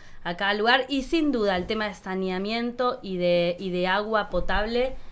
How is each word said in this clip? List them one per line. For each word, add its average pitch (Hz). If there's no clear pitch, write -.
a 175
cada 202
lugar. 233
Y 277
sin 302
duda 208
el 175
tema 214
de 185
saneamiento 214
y 190
de, 175
y 190
de 180
agua 208
potable 226